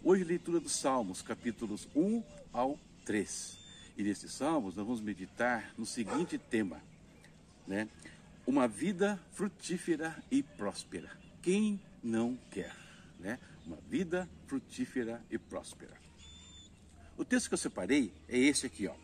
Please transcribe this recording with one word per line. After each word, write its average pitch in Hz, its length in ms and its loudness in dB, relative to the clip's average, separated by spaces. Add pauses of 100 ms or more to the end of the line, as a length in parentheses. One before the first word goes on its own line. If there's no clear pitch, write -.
hoje 190 180 8
leitura 170 380 2
dos 143 160 -4
Salmos, 120 460 2
capítulos 107 680 -4
um 208 300 4 (280)
ao 247 280 0 (260)
três. - 540 -2 (380)
E 104 60 -2
nesses 101 300 -2
Salmos 147 420 0
nós 101 120 -2
vamos 117 160 -2
meditar 104 760 -2
no 110 80 -6
seguinte 131 540 0
tema: 107 420 0 (880)
né, 104 220 -2 (580)
uma 262 200 6
vida 202 540 2 (120)
frutífera 165 840 -2 (140)
e 269 120 6
próspera. - 680 -6 (320)
Quem 202 360 4 (240)
não 117 360 2 (120)
quer, - 240 -6 (460)
né? 104 180 -6 (280)
Uma - 100 -10 (100)
vida 175 420 0 (180)
frutífera 120 840 -4
e 113 60 -4
próspera. - 580 -10 (1200)
O 302 60 -2
texto - 240 2
que - 60 2
eu 170 40 0
separei 113 540 2 (140)
é 123 120 2
esse 135 280 6
aqui, 104 200 -4
ó. 80 180 -4